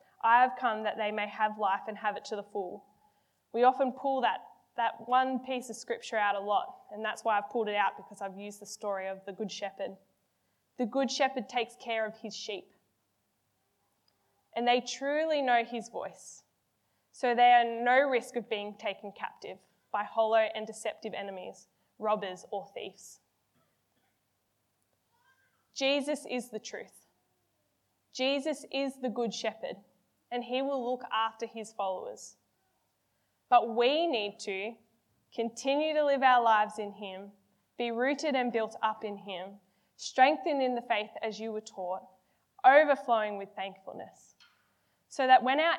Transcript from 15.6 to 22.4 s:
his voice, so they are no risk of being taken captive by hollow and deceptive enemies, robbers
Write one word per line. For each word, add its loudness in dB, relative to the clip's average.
his -8
voice, -14
so 0
they 8
are 8
no 4
risk 0
of -4
being -4
taken -8
captive -12
by -2
hollow 4
and -6
deceptive -8
enemies, -10
robbers -2